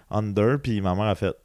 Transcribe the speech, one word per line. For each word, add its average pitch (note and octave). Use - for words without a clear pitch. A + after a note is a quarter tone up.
under, G#2+
puis G#2+
ma F#2
mère G2+
a G#2
fait, « F#2+